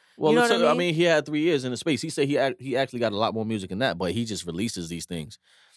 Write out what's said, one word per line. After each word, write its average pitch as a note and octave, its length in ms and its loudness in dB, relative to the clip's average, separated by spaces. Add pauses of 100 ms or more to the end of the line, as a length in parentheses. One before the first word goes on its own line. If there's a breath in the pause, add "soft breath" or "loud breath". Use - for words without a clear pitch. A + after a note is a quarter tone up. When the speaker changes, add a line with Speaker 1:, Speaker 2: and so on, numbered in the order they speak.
(180 soft breath)
Speaker 1:
Well, - 140 4
Speaker 2:
You A#3 60 6
know A#3+ 40 6
Speaker 1:
it's A#3 80 4
Speaker 2:
what A#3 120 2
I - 20 6
Speaker 1:
a, - 20 6
I D3 60 6
Speaker 2:
mean? D#3+ 60 2
Speaker 1:
mean, F3 160 2
he E3 100 4
had D#3 200 4
three D3+ 180 -2
years D#3 200 2
in B2+ 80 -4
the A#2+ 60 -4
space. C#3 260 -2
He D#3+ 80 -6
said C#3+ 160 0
he C#3+ 120 0
ac-, C3 200 0
he B2+ 180 -4
actually C3 220 -2
got A2+ 140 0
a G2+ 40 -4
lot G#2 180 0
more A2 100 -2
music G#2 260 -4
than F#2 80 -6
that, C3+ 200 0
but F#2 120 -2
he A#2 140 -2
just G2+ 220 -8
releases F2 420 -4
these E2+ 180 -8
things. D#2+ 320 -8 (380 soft breath)